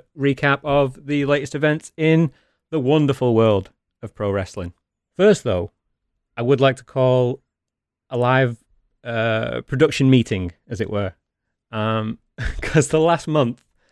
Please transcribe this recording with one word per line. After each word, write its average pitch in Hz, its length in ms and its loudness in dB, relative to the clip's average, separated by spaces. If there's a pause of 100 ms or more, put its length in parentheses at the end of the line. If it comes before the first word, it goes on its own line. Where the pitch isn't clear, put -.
(180)
recap 139 460 0
of 143 420 -2
the 143 200 -2
latest 143 280 -2
events 151 440 -2
in 160 340 2 (400)
the 160 80 -2
wonderful 135 560 2
world 110 340 2 (320)
of - 140 -16
pro 104 160 -4
wrestling. 92 420 -6 (420)
First, 196 280 4
though, 90 280 -4 (680)
I 117 40 -6
would 123 200 2
like 135 160 2
to - 80 -20
call 127 560 0 (680)
a 127 80 -6
live, 123 400 2 (460)
uh, 117 640 -4
production 135 420 2
meeting, 110 420 2 (160)
as 110 140 -8
it - 80 -6
were, 101 240 -4 (580)
um, 110 460 -4 (220)
<laughs> - 220 -6
'cause - 260 0
the 156 120 0
last 170 280 0
month 139 360 -2 (280)